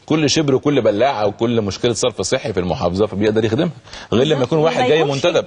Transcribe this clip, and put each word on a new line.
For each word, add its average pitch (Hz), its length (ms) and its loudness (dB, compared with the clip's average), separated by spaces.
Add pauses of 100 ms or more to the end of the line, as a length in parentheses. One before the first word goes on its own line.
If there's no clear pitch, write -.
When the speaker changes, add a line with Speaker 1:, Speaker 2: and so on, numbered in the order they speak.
Speaker 1:
كل 151 240 2
شبر 143 260 2
وكل 139 260 2
بلاعة 107 460 2
وكل 117 340 0
مشكلة 107 320 -2
صرف 117 280 -2
صحي 120 320 -2
في 95 60 -2
المحافظة 90 460 -2
فبيقدر 107 400 0
يخدمها، 131 240 0 (440)
غير 113 100 4
لما 151 120 2
Speaker 2:
بالظبط. 127 120 0
Speaker 1:
يكون 160 120 0
واحد 156 200 0
Speaker 2:
وما - 80 0
Speaker 1:
جاي 151 120 2
Speaker 2:
يكونش، 139 260 -2
Speaker 1:
منتدب 165 220 0